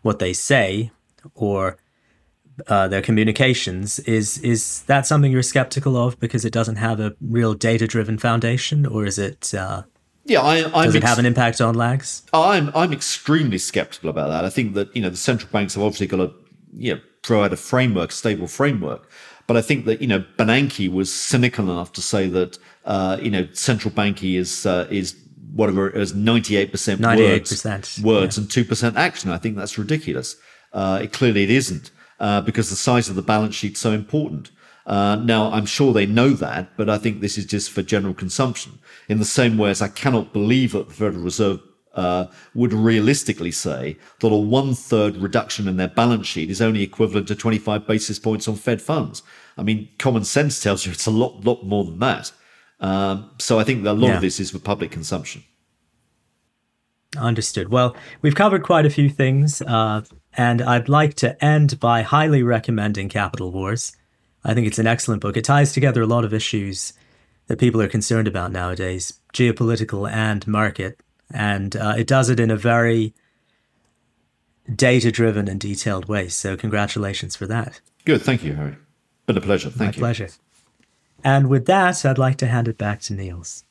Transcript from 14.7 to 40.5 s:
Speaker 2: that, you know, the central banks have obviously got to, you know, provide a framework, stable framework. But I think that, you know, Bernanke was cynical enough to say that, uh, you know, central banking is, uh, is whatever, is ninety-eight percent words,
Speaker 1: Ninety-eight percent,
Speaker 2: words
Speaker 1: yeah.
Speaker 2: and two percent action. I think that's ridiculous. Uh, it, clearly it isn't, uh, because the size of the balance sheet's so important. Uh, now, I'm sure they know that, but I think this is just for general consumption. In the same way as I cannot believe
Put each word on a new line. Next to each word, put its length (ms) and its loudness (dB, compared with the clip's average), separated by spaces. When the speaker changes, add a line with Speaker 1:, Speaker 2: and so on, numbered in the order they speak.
Speaker 2:
that, 200 -4
you 60 -4
know, 80 -2
the 80 -6
central 340 -2
banks 240 -2
have 80 -2
obviously 240 0
got 120 -2
to, 140 0
you 200 -4
know, 60 -10
provide 320 2
a 20 -6
framework, 560 0
stable 340 -4
framework. 600 -4
But 100 2
I 60 4
think 240 -2
that, 140 0
you 60 -2
know, 180 2
Bernanke 560 2
was 200 -2
cynical 580 0
enough 240 -6
to 80 -10
say 260 0
that, 300 -2
uh, 360 -2
you 100 -2
know, 220 0
central 400 -2
banking 420 -2
is, 320 -4
uh, 240 0
is 260 -4
whatever, 380 2
is 240 -4
ninety-eight 560 2
percent 300 -2
words, 80 4
Speaker 1:
Ninety-eight 400 4
percent, 540 -6
Speaker 2:
words 340 4
Speaker 1:
yeah. 60 -2
Speaker 2:
and 80 -6
two 140 2
percent 320 -2
action. 340 -2
I 80 -4
think 180 -6
that's 220 -8
ridiculous. 580 -6
Uh, 300 -2
it, 100 -8
clearly 300 4
it 80 2
isn't, 400 0
uh, 200 2
because 300 -2
the 60 -6
size 320 2
of 80 -6
the 60 -2
balance 340 0
sheet's 240 -6
so 120 0
important. 600 -4
Uh, 300 2
now, 360 2
I'm 140 0
sure 260 2
they 140 4
know 240 4
that, 460 -4
but 120 -2
I 100 0
think 220 -4
this 160 -4
is 80 -6
just 260 -4
for 120 -4
general 320 0
consumption. 640 -4
In 100 0
the 60 2
same 340 2
way 120 4
as 120 0
I 60 -2
cannot 440 -2
believe 400 0